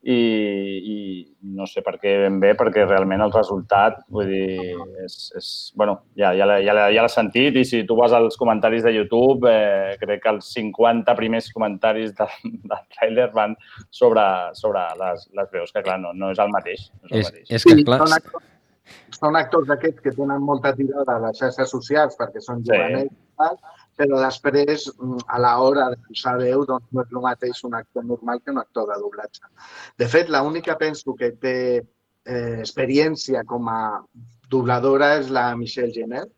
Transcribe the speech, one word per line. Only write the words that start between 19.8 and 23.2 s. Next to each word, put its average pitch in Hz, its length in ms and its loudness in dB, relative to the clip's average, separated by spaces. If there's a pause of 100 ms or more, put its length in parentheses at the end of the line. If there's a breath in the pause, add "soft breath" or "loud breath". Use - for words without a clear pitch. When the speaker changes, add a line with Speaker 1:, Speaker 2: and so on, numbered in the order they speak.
Speaker 3:
que 127 160 -2
tenen 139 240 -4
molta 139 320 0
tirada 135 400 -2
a 113 140 -2
les 110 100 -6
xarxes 127 320 -2
socials 139 480 0
perquè 110 240 -8
són 120 240 -8
Speaker 1:
Sí. 120 80 0
Speaker 3:
jovenets 104 400 0
i - 240 -20